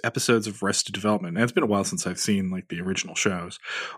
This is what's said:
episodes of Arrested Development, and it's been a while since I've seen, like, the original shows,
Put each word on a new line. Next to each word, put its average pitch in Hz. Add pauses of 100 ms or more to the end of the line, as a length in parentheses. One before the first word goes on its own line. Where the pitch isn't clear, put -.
episodes 117
of 104
Arrested 101
Development, 95
and 110
it's 120
been 151
a -
while 101
since 95
I've 90
seen, 98
like, 92
the 85
original 92
shows, 90 (400)